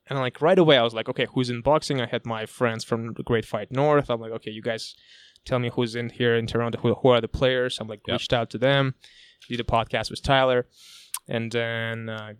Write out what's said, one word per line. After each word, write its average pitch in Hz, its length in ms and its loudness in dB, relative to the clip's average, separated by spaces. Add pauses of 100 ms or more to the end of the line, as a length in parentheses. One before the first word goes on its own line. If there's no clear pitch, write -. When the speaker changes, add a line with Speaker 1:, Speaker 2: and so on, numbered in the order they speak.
Speaker 1:
And, 139 100 -6
like, 127 220 -4
right 185 180 6
away, 160 200 8
I 117 40 4
was 113 120 0
like, 113 160 -4
"Okay, 127 240 -2
who's 127 160 0
in 120 100 -4
boxing?" 143 400 0
I 117 60 -2
had 117 180 -6
my 110 220 -6
friends 113 360 -2
from 113 300 -6
the - 100 -12
Great 113 220 0
Fight 104 260 -8
North. 143 400 2
I'm 117 100 -4
like, 113 120 -12
"Okay, 113 180 -10
you 110 120 -12
guys 113 340 -6 (480)
tell 127 140 -2
me 120 140 -2
who's 120 220 -2
in 120 140 -6
here 120 260 2
in 113 120 0
Toronto, 117 340 -2
who, 117 140 2
who - 160 2
are 120 100 6
the 113 80 -2
players?" 127 500 0
I'm 110 100 -10
like, 107 180 -12
Speaker 2:
Yep. 95 80 -2
Speaker 1:
reached - 180 -4
out 117 180 0
to 113 80 -8
them, 135 360 2 (560)
did 120 100 -4
a 113 40 -6
podcast 113 460 -2
with - 120 -12
Tyler, 131 440 4 (600)
and 113 240 -4
then, 113 560 -4
uh, 107 320 -10